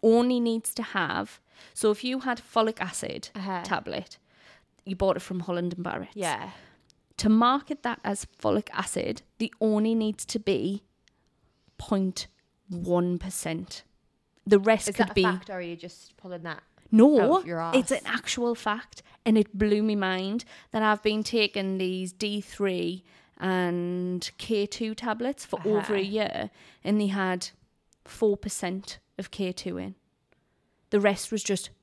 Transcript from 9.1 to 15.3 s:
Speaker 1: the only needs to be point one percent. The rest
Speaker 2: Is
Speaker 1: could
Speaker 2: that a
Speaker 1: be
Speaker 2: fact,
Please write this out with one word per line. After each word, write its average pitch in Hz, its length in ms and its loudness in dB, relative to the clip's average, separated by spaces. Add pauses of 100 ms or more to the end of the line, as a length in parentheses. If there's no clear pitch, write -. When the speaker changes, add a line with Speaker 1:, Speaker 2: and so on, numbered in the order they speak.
Speaker 1:
the 226 200 -4
only 220 340 2
needs 214 340 -2
to - 120 -4
be 196 440 -2 (920)
point 190 500 -2 (420)
one 175 480 0
percent. 175 680 -8 (600)
The 208 140 8
rest 214 300 2
Speaker 2:
Is 196 60 -4
Speaker 1:
could 226 120 2
Speaker 2:
that 196 40 -8
a - 20 -12
Speaker 1:
be 190 100 4
Speaker 2:
fact, 185 260 0